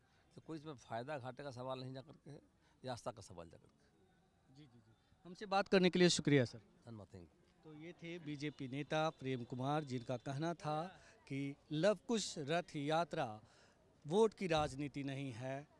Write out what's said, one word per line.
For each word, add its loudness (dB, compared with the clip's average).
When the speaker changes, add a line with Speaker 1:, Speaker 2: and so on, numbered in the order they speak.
Speaker 1:
तो -20
कोई -8
इसमें -12
फ़ायदा -6
घाटे -10
का -10
सवाल -6
नहीं -10
जा -12
करके -20
है, -16
ये -8
आस्था -8
का -12
सवाल -16
जा -20
करके। -20
Speaker 2:
जी, -20
जी, -20
जी। -20
हमसे -12
बात 2
करने 8
के 4
लिए 10
शुक्रिया 6
सर। -6
Speaker 1:
धन्यवाद, -18
thank -16
you। -20
Speaker 2:
तो -18
ये -14
थे -10
बीजेपी -6
नेता 0
प्रेम -2
कुमार, 0
जिनका -4
कहना -4
था -4
कि -4
लव 4
कुश 0
रथ -2
यात्रा -2
वोट 6
की -4
राजनीति 0
नहीं -4
है -8